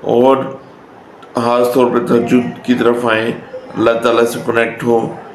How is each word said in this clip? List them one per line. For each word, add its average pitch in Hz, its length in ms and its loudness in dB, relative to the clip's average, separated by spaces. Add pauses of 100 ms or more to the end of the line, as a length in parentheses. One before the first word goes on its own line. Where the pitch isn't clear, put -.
(160)
اور 131 200 6 (960)
خاص 123 400 0
طور 123 180 4
پہ 120 140 0
تہجد 120 600 0
کی 127 80 2
طرف 120 380 0
آئیں، 113 200 -2 (440)
اللہ 117 260 2
تعالیٰ 117 240 2
سے 120 200 -6
کنیکٹ 113 380 -2
ہوں 117 240 2 (260)